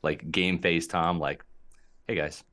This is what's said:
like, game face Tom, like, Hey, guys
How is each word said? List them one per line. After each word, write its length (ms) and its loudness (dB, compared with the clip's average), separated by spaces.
like, 280 -2
game 280 2
face 280 2
Tom, 320 0
like, 260 -4
Hey, 80 -2
guys 260 -2